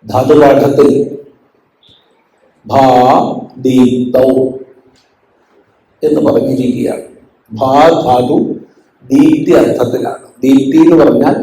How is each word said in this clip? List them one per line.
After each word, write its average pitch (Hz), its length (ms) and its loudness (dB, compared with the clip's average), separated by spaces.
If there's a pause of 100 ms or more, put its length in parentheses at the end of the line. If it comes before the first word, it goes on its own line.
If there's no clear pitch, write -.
ധാതുപാഠത്തിൽ 139 840 2 (1800)
ഭാ 131 180 0 (800)
ദീപ്തൗ 127 600 0 (1700)
എന്ന് - 240 0
പറഞ്ഞിരിക്കുകയാണ്. - 800 -4 (440)
ഭാ 131 240 -2 (300)
ധാതു 123 340 0 (680)
ദീപ്തി - 580 0
അർത്ഥത്തിലാണ്. - 640 -4 (180)
ദീപ്തി 135 400 2
എന്ന് 165 180 4
പറഞ്ഞാൽ 135 400 0